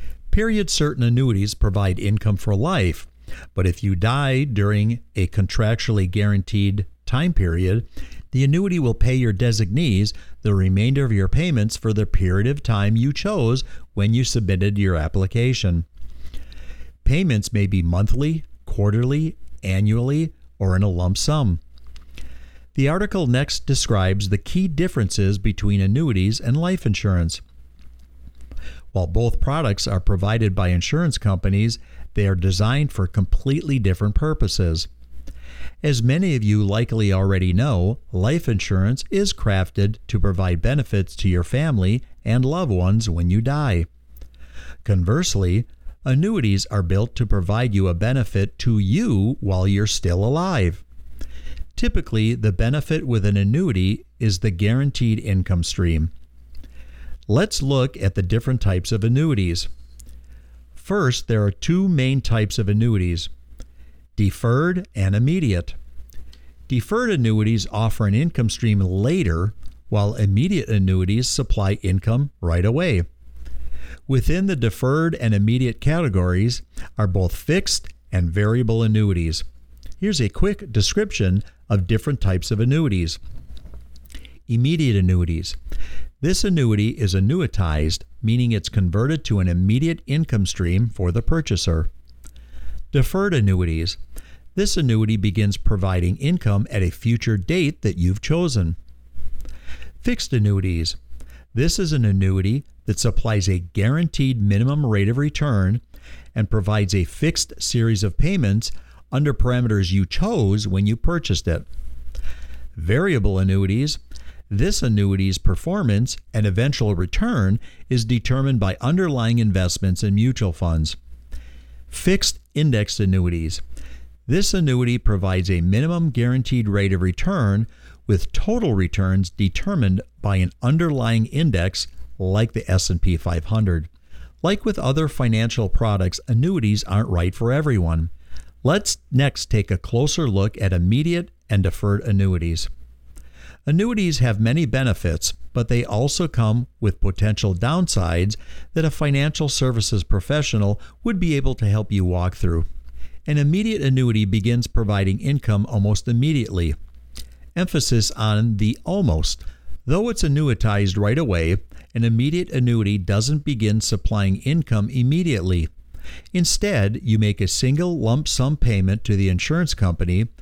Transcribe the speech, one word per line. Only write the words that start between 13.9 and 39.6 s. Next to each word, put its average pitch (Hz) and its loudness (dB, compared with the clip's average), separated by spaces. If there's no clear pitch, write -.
when 104 2
you 123 2
submitted 101 0
your 95 2
application. 95 0
Payments 139 2
may 101 2
be 92 2
monthly, 110 2
quarterly, 123 0
annually, 117 0
or 95 2
in 95 4
a 104 2
lump 90 0
sum. 131 0
The 135 2
article 180 -2
next 127 0
describes 98 0
the 101 2
key 185 -2
differences 120 0
between 101 0
annuities 104 2
and 120 0
life 175 -2
insurance. 95 0
While 92 -2
both 110 2
products 139 0
are 101 0
provided 101 2
by 95 2
insurance 135 0
companies, 101 0
they 101 2
are 98 2
designed 98 2
for 95 -2
completely 135 0
different 104 2
purposes. 95 0
As 135 0
many 156 2
of 120 0
you 104 4
likely 107 0
already 95 2
know, 107 2
life 131 0
insurance 104 0
is 196 0
crafted 98 0